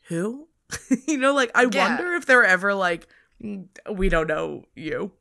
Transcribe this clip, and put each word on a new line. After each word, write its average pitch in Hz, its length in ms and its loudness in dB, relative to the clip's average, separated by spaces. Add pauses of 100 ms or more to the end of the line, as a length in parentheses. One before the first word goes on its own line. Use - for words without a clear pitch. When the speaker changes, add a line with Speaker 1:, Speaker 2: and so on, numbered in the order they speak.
Speaker 1:
"Who?" 214 400 -6 (220)
<laughs> - 360 -2
You 302 120 -2
know, 269 160 2
like, 262 200 0
I 247 160 6
Speaker 2:
Yeah. 254 260 2
Speaker 1:
wonder 349 180 -4
if 330 120 -6
they're 247 180 6
ever 190 300 2
like, 175 320 -2 (380)
"Mm, 202 220 -12 (260)
we 190 160 0
don't 165 200 2
know 151 360 -4 (100)
you." 156 460 -8